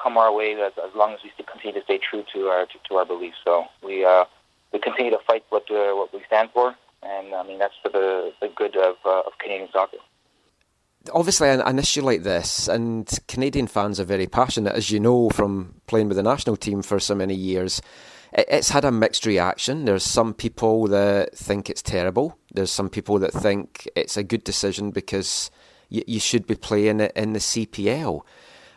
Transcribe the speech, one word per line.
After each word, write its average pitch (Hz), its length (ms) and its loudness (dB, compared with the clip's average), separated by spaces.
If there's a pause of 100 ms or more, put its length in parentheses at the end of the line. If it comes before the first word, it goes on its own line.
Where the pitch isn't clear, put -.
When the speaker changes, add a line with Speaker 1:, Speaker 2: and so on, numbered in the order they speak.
Speaker 1:
come 117 160 0
our 113 140 6
way 107 220 0
as, 101 200 -2 (100)
as 95 120 -10
long 107 180 2
as 101 100 -12
we 104 100 -20
still - 120 -16
continue - 340 -10
to 95 60 -6
stay 98 120 0
true 104 260 -6 (100)
to 98 140 -2
our, 90 180 2
to, - 80 -12 (160)
to 98 60 -2
our 92 100 4
beliefs. 87 380 -8
So 87 220 2 (180)
we, 98 220 -2
uh, 92 200 8 (460)
we 104 80 -4
continue 120 320 -2
to 107 140 2
fight 113 240 2
what, 107 220 -2
uh, 101 220 0
what 98 200 -4
we 98 140 -12
stand 113 260 2
for, 123 220 2 (280)
and, 98 300 -8
I 92 100 -4
mean, 95 140 -14
that's 98 240 -2
for 104 80 -4
the, 95 420 0 (100)
the 104 140 -4
good 101 220 -2
of, 92 260 4
uh, 92 180 2
of - 180 -6
Canadian 95 320 -8
soccer. 95 260 0 (1160)
Speaker 2:
Obviously, 165 360 4
an, 131 120 4
an 131 180 2
issue 147 240 0
like 117 180 2
this, 87 460 -2
and 117 420 -2 (180)
Canadian 131 380 -2
fans 101 340 -2
are 95 60 -2
very 95 220 0
passionate, 117 480 0
as 104 160 -2
you 107 80 2
know 117 320 4
from 98 560 -2
playing 110 220 2
with 95 80 0
the 98 60 2
national 117 340 0
team 101 260 -4
for 101 160 0
so 101 160 0
many 98 180 -2
years, 92 480 -2 (520)
it, - 160 4
it's 143 200 2
had 143 160 2
a 135 60 2
mixed 113 340 2
reaction. 110 600 0
There's 95 180 2
some 113 320 2
people 110 540 0
that 101 460 2
think 101 360 -4
it's - 100 -10
terrible. 95 560 -2 (160)
There's 95 160 -2
some 98 180 -2
people 104 320 0
that 95 140 0
think - 600 -2
it's - 200 -2
a 104 80 -2
good 104 200 -4
decision 101 480 -4
because - 580 -4 (400)
y-, 110 160 -4
you 113 140 -4
should 110 260 0
be 110 100 -2
playing 107 440 2
it 107 160 0
in 107 180 -2
the 107 60 -2
C - 260 -4
P 101 240 -4
L. 123 340 -2 (540)